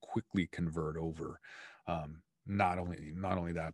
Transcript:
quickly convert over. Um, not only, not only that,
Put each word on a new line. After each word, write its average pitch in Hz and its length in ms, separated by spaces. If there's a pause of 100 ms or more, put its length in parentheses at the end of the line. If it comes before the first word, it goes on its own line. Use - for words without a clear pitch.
quickly - 500
convert 80 460
over. 80 420 (460)
Um, 80 340 (260)
not 95 320
only, 87 380
not 92 220
only 85 140
that, 80 200